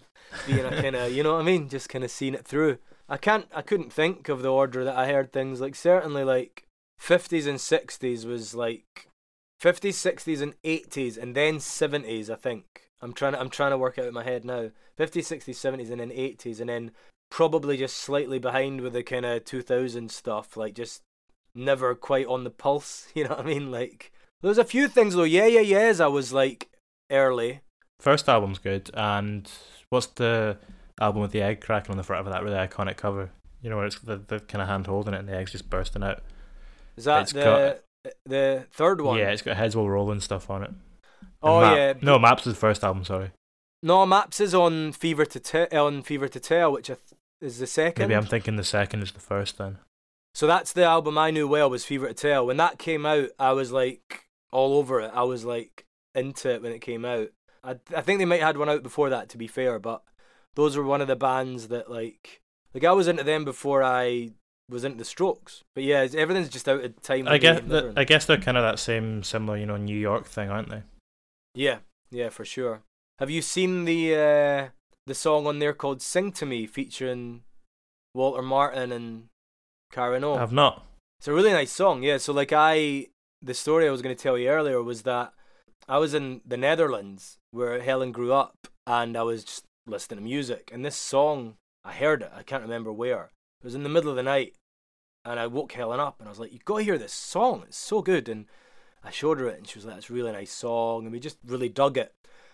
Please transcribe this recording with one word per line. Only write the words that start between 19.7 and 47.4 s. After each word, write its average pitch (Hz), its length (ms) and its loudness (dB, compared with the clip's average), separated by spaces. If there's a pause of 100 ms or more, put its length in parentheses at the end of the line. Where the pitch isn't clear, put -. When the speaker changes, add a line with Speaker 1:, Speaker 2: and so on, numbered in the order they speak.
Speaker 1:
stuff, - 440 -8
like, 107 200 -8
just 117 260 -14 (540)
never 127 400 0
quite 131 320 -2
on 127 160 -4
the 120 80 -10
pulse, - 600 -4
<laughs> - 40 -20
you 156 80 -2
know 123 80 -4
what 151 80 -4
I 131 40 -8
mean? 143 280 -6
Like, 123 400 -10 (300)
there 185 80 0
was 214 100 4
a 240 40 6
few 269 240 2
things, 214 280 4
though. 175 80 6
Yeah, 170 240 6
Yeah, 233 140 8
Yeahs, 208 380 6
I 160 80 6
was, 139 240 0
like, 135 380 0 (420)
early. 131 500 2 (380)
Speaker 2:
First 147 300 2
album's 101 300 2
good, 98 340 -4
and 104 560 -4 (400)
what's 123 160 0
the 113 520 0 (440)
album 104 200 0
with 98 100 -2
the 107 100 -2
egg 101 180 0
cracking 104 320 -2
on 98 60 -4
the 95 60 -6
front 95 220 -6
of 98 60 -8
that 92 120 -4
really 101 120 -4
iconic 95 400 -4
cover? 98 340 -6 (320)
You 120 80 -12
know, 110 80 -6
where 101 80 -2
it's 101 140 -8
the, 110 180 -8
the 104 220 -8
kinda 101 260 -6
hand 98 220 -4
holding 101 260 -4
it 95 60 -6
and 98 80 -12
the 98 80 -8
egg's 92 160 -6
just - 180 -14
bursting 92 340 -4
out. 98 180 -4 (760)
Speaker 1:
Is 117 100 -16
that 151 180 4
Speaker 2:
It's - 100 -6
Speaker 1:
the, 139 460 4 (240)
Speaker 2:
got 135 100 -12 (120)
Speaker 1:
the 135 460 0
third 170 300 2
one? 131 160 2
Speaker 2:
Yeah, 101 140 2
it's 107 100 -2
got 101 160 -4
Heads 110 180 0
Will 107 140 2
Roll 101 220 0
and 104 120 -4
stuff - 260 -8
on 98 140 -6
it. 101 60 -10
And 196 80 -14 (640)
Speaker 1:
Oh, 165 200 8
Speaker 2:
Map-, 107 160 10
Speaker 1:
yeah. 139 240 4
Speaker 2:
no, 139 160 8
Maps 120 300 8
is 117 60 -2
the - 60 -6
first 107 240 4
album, 95 200 0
sorry. 95 280 -6 (520)
Speaker 1:
No, 180 220 8
Maps 190 340 2
is 196 160 2
on 160 380 4
Fever 156 320 2
to 139 140 -12
Te-, 165 360 0
on 147 260 2
Fever 139 280 -4
to 123 100 -12
Tell, 165 320 4
which 127 180 -6
I 131 60 -8
th-, - 240 -20 (220)